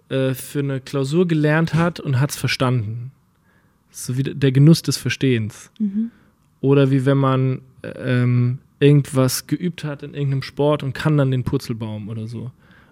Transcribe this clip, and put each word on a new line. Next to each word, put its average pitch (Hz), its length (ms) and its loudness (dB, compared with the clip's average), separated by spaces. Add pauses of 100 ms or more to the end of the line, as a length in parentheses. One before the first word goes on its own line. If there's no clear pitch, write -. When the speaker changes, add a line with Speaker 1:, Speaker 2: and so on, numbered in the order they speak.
(100)
Speaker 1:
äh, 131 240 0
für - 260 -8
eine 139 200 -4
Klausur 143 460 -2
gelernt 156 480 2
hat 170 260 0
und 127 200 0
hat's 143 160 -2
verstanden. 123 720 -2 (800)
So - 280 -8
wie 135 40 0
der 135 300 0
Genuss 147 300 8
des - 160 -4
Verstehens. 117 800 -2
Speaker 2:
Mhm. 214 320 -2 (500)
Speaker 1:
Oder 139 300 4
wie 135 160 2
wenn 139 120 4
man, 131 440 0 (200)
ähm, 123 760 0 (220)
irgendwas 135 680 4
geübt 170 340 -6
hat 147 220 -10
in 143 100 -16
irgendeinem 139 280 -2
Sport 143 420 0
und 135 80 -4
kann 156 240 0
dann 131 160 2
den 127 100 0
Purzelbaum 110 680 -6
oder 110 200 -10
so. 113 140 -10
Und 127 100 -12 (400)